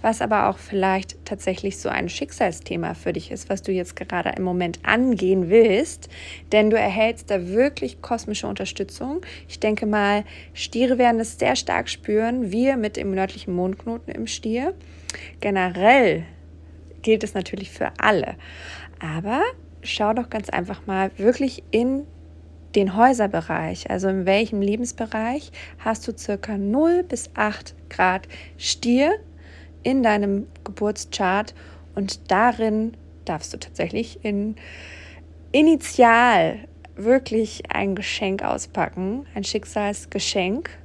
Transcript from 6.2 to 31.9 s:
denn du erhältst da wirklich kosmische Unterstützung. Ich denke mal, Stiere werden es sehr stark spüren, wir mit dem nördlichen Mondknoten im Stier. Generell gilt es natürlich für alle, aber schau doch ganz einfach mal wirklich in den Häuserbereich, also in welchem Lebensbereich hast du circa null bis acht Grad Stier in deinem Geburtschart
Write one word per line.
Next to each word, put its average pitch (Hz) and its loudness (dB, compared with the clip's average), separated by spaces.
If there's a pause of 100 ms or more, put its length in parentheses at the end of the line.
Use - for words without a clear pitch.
denn 214 6
du 226 4
erhältst 214 0
da 180 0
wirklich 247 0
kosmische 226 -4
Unterstützung. 202 -6 (260)
Ich - -16
denke 214 0
mal, 208 2 (300)
Stiere 247 0
werden 233 6
es 226 -6
sehr - 2
stark - -2
spüren, 226 -2
wir 254 2
mit 214 -4
dem 190 -4
nördlichen 190 -4
Mondknoten 190 -4
im 226 -6
Stier. 247 -4 (640)
Generell 190 6 (760)
gilt 220 4
es 214 -8
natürlich 190 -2
für - -4
alle, - 2 (640)
aber 185 -4 (400)
schau 214 -2
doch 240 -4
ganz 214 -6
einfach 190 -4
mal 190 0
wirklich 247 2
in 262 0 (680)
den 190 2
Häuserbereich, 196 2
also 190 -2
in 190 0
welchem 202 2
Lebensbereich 226 -4 (280)
hast 220 -4
du 233 -8
circa 202 -6
null 302 2
bis - -6
acht - -4 (140)
Grad 185 0 (280)
Stier 254 2 (720)
in 262 2
deinem 208 2 (160)
Geburtschart 208 -2 (420)